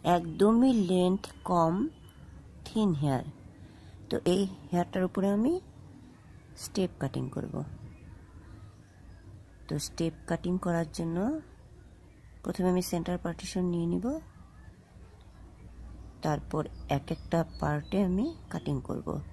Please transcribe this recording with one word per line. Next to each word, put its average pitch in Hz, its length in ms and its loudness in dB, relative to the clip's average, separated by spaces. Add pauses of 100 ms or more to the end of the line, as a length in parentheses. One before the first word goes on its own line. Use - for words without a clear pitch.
(140)
একদমই 196 580 6 (180)
length 185 340 4 (260)
কম, 170 240 6 (920)
thin 214 240 4 (120)
hair। 135 220 2 (840)
তো - 60 0 (180)
এই 196 80 4 (280)
হেয়ারটার 180 400 0
উপরে 196 180 0 (100)
আমি 254 160 4 (1080)
step 185 360 -2
cutting 131 240 -2 (120)
করব। - 180 -6 (2250)
তো 160 60 -4 (120)
step 165 300 -2 (140)
cutting 180 240 0 (120)
করার 170 220 2 (100)
জন্য 165 200 -2 (1300)
প্রথমে 180 300 0
আমি 180 180 2
center 180 340 0
partition 180 380 -4 (100)
নিয়ে 170 200 0
নিব, 180 120 -2 (2250)
তারপর 151 420 0 (340)
এক 139 180 -4
একটা - 240 0 (200)
পার্টে 147 380 -2 (120)
আমি 196 160 2 (240)
cutting 147 260 -2 (120)
করব। - 200 -4 (260)